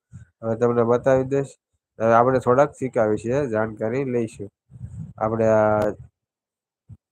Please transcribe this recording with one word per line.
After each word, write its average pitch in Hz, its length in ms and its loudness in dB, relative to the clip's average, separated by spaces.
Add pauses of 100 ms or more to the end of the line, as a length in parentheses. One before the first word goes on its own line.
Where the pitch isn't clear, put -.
(360)
હવે 113 200 -6
તમને 120 300 2
બતાવી 131 420 2
દઈશ. 139 260 -4 (460)
હવે 113 140 2
આપણે 127 260 4
થોડાક 131 340 2
સિક્કા 123 320 -2
વિશે 113 420 -2
જાણકારી 110 580 -4
લઈશું. 117 440 -6 (680)
આપણે 110 340 -2
આ 107 340 2 (1300)